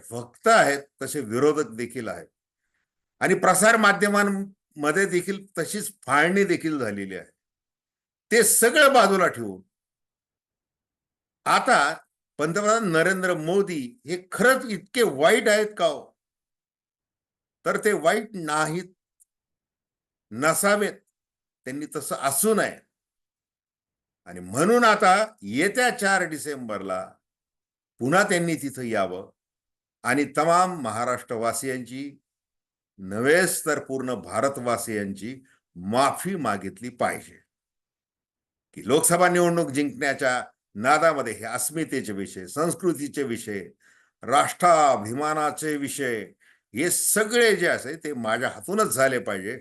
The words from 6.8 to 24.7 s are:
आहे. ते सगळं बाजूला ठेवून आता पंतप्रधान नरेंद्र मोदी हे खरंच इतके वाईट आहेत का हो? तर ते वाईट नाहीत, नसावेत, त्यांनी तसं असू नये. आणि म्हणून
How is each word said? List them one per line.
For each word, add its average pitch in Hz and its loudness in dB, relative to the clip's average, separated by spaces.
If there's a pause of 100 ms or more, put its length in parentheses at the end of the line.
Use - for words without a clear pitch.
आहे. 82 -16 (1040)
ते 226 6
सगळं 269 6
बाजूला 196 6
ठेवून 101 -6 (1900)
आता 160 4 (460)
पंतप्रधान 202 0
नरेंद्र 180 2
मोदी 160 -2
हे 180 -6 (100)
खरंच 254 2
इतके 214 -4
वाईट 190 2
आहेत 214 2
का 175 2
हो? 139 -6 (1500)
तर 190 0
ते 208 4
वाईट 185 0
नाहीत, 156 -4 (1400)
नसावेत, 170 0 (720)
त्यांनी 143 -8 (100)
तसं 151 -6
असू 139 0
नये. 123 -2 (1500)
आणि 90 -16
म्हणून 160 2